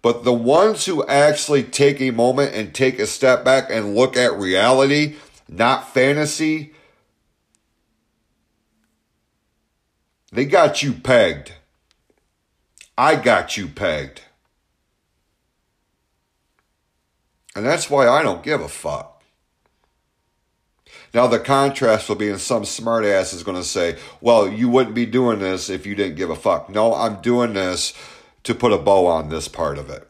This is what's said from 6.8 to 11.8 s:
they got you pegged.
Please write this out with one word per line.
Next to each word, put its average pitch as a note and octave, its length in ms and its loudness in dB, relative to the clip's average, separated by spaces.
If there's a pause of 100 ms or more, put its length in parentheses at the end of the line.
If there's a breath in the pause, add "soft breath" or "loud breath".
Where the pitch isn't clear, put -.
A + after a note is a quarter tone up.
they C#3 100 0
got D3 400 2
you C#3 80 -2
pegged. G2 640 2 (1400)